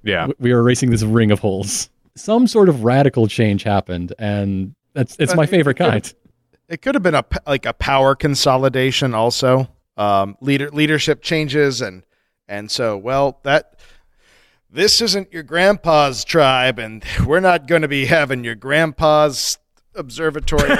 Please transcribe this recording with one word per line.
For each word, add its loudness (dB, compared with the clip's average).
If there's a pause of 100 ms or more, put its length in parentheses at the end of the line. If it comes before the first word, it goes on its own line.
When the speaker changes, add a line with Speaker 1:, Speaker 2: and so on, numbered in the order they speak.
Speaker 1:
Yeah. 0
Speaker 2:
W-, -4
we 0
are 4
erasing 2
this 0
ring 2
of 2
holes. -6 (260)
Some 0
sort 4
of -2
radical 2
change 0
happened, -4
and -4 (180)
that's, -4
it's 0
Speaker 3:
Uh, 2
Speaker 2:
my 2
Speaker 3:
it 0
Speaker 2:
favorite 2
Speaker 3:
could 0
have 2
Speaker 2:
kind. -6 (540)
Speaker 3:
it -12
could -2
have 0
been 2
a 2
p-, -6 (100)
like, -2
a -4
power 2
consolidation 0
also. 0 (280)
Um, 0
leader-, -2
leadership 0
changes, -2
and, -10 (440)
and -12
so, -4
well, -2
that, -2 (920)
this 0
isn't -4
your -12
grandpa's 2
tribe, 2
and -12 (220)
we're 2
not 2
gonna 2
be -2
having 0
your -6
grandpa's 0 (380)
observatory, -2 (100)